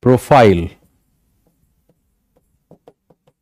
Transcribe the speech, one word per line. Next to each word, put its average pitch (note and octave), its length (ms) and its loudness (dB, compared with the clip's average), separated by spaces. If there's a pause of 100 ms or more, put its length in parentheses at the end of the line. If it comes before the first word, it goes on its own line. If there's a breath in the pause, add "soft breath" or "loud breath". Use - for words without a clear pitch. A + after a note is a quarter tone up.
profile A#2 680 0 (2750)